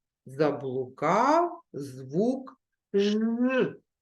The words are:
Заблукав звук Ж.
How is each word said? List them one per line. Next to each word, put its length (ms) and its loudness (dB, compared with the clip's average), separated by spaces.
Заблукав 1400 0
звук 880 -4
Ж. 840 2